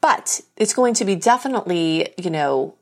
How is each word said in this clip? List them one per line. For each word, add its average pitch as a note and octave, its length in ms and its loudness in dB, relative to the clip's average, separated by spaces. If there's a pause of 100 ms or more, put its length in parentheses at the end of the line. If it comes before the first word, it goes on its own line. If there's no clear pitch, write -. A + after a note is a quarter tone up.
But - 400 0 (160)
it's - 180 0
going A#3+ 200 2
to A#3 100 0
be G3 120 0
definitely, F3 1000 0
you F3+ 140 -4
know C#3 520 0